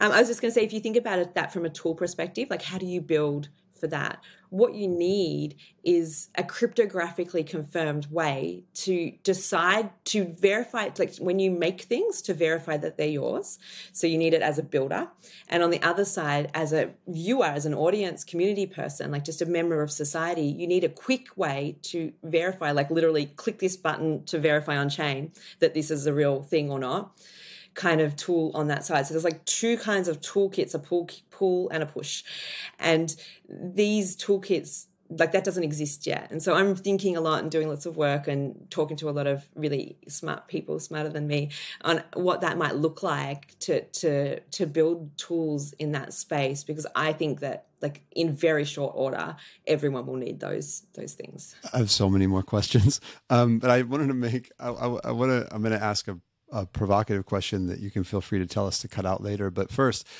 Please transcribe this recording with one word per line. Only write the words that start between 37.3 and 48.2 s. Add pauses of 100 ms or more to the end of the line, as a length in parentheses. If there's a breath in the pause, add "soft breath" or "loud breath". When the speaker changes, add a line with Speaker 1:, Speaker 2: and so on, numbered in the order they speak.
Speaker 1:
and
doing
lots
of
work
and
talking
to
a
lot
of
really (120)
smart
people,
smarter
than
me, (320 loud breath)
on (120)
what
that
might
look
like
to,
to,
to
build
tools
in
that
space,
because
I
think
that, (140)
like,
in